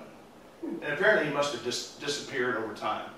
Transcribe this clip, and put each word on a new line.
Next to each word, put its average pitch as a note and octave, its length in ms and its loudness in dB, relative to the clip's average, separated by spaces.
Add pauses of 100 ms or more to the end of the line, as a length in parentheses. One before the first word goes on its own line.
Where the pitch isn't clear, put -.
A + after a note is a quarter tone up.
(600)
And - 320 -4
apparently D#3+ 340 6
he C#3+ 60 0
must C#3+ 200 2
have A#2 100 -6
dis-, - 320 -4
disappeared B2 600 -2
over G#2+ 180 -4
time, - 420 -4